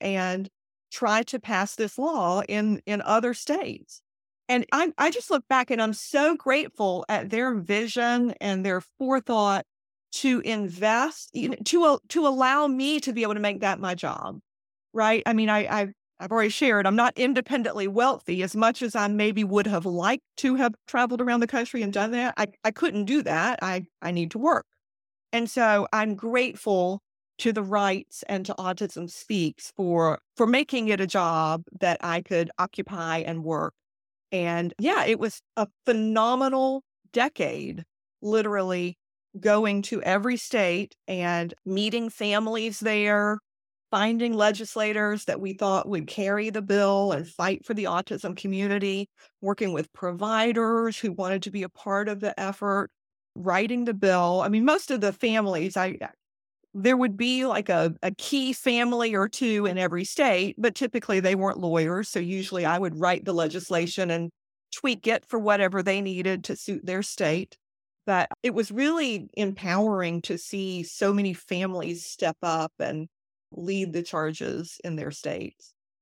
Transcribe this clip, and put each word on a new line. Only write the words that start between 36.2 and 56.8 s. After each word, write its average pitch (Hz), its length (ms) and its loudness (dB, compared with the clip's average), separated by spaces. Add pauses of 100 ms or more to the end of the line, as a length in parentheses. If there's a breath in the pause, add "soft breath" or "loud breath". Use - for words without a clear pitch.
decade, 147 720 -2 (380)
literally 196 800 0 (400)
going 208 420 4
to 202 220 -4
every 202 340 2
state 196 560 0 (140)
and 175 480 -2 (100)
meeting 214 460 -2
families 220 680 -2
there, 208 600 2 (540)
finding 226 400 2
legislators 214 920 0
that - 140 -4
we 190 140 -6
thought 190 340 0
would 165 200 -4
carry 208 420 -2
the 214 140 -6
bill 196 480 4
and 170 160 -4
fight 180 360 -4
for 226 120 -6
the 208 80 -4
autism 185 520 -4
community, 196 720 -2 (320 soft breath)
working 196 320 -2
with 156 220 -6
providers 220 1040 0
who 214 140 -4
wanted 185 320 -2
to 196 80 -10
be 196 100 -4
a 185 80 -6
part 202 400 -2
of 202 100 -6
the 202 200 -4
effort, 196 500 -2 (460)
writing 214 500 0
the 233 80 0
bill. 185 500 4
I 202 60 0
mean, 220 160 4
most 311 240 2
of 262 100 0
the 196 140 2
families, 196 640 0
I, 185 220 -2 (760)
there 226 240 4